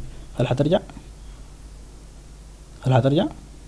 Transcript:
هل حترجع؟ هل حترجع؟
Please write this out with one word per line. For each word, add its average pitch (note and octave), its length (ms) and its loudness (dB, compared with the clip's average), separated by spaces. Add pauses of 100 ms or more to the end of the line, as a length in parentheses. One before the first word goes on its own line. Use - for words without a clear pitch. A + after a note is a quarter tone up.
(400)
هل B2 80 4
حترجع؟ C#3+ 320 4 (2000)
هل C3 120 6
حترجع؟ C#3 320 8 (420)